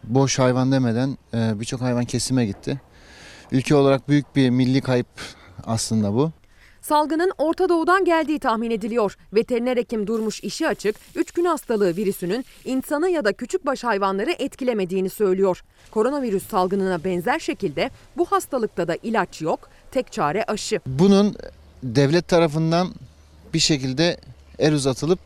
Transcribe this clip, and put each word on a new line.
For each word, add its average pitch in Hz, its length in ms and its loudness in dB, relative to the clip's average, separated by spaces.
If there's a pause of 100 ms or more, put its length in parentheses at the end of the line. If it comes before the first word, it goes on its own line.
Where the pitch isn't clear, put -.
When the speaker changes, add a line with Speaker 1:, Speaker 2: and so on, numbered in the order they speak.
Speaker 1:
boş 127 340 2
hayvan 127 340 4
demeden, 127 460 0 (160)
e, 110 260 0
birçok 117 200 -6
hayvan 123 240 0
kesime 123 420 0
gitti. 135 340 -6 (720)
Ülke 135 220 2
olarak 139 340 4
büyük 147 280 0
bir 131 140 4
milli 127 300 2
kayıp 127 260 0 (580)
aslında 110 500 -2
bu. 151 180 0 (480)
Speaker 2:
Salgının 311 580 0
Orta 330 300 0
Doğu'dan 349 360 2
geldiği 320 340 0
tahmin 226 320 -2
ediliyor. 214 460 -2 (160)
Veteriner 233 440 0
hekim 220 300 -2
Durmuş 220 380 -4
İşi 302 240 -4
Açık, - 280 -2 (180)
üç - 160 -4
gün 349 140 -2
hastalığı 214 520 0
virüsünün 196 480 -2 (200)
insanı 285 460 -2
ya 302 140 0
da 202 80 2
küçükbaş 262 520 -4
hayvanları 202 540 0
etkilemediğini 190 720 -2
söylüyor. 190 540 0 (260)
Koronavirüs 233 580 -2
salgınına 185 560 0
benzer 190 340 -2
şekilde 196 520 -4 (260)
bu 330 80 0
hastalıkta 226 640 -2
da 165 140 -2
ilaç 220 400 -2
yok, 165 260 -4 (220)
tek - 220 -4
çare 165 320 0
aşı. 208 420 -4
Speaker 1:
Bunun 196 500 4 (460)
devlet 139 460 2
tarafından 165 600 2 (680)
bir 160 40 0
şekilde 143 580 0 (420)
el 151 160 4
uzatılıp 147 520 0